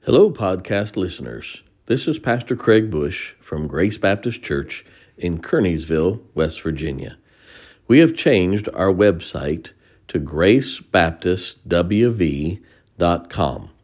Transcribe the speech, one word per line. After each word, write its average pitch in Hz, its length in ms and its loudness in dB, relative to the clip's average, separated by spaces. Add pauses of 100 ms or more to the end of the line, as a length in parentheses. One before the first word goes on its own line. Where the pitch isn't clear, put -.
Hello, 170 240 6
podcast 101 640 -4
listeners. 60 680 -8 (220)
This 131 200 0
is 156 140 -2
Pastor 120 340 -2
Craig 110 380 2
Bush 76 480 -6
from 78 260 -8
Grace 92 320 -2
Baptist 101 420 -2
Church - 460 -8 (320)
in 82 240 -4
Kearneysville, 82 800 0 (160)
West 78 260 -2
Virginia. 76 560 -6 (720)
We 135 100 8
have 165 160 6
changed 101 580 2
our 95 200 0
website 82 800 0 (340)
to 85 140 -4
grace 85 580 2
baptist - 920 -2
W 101 420 2
V 80 500 -2 (380)
dot 85 320 0
com. 64 380 -4 (160)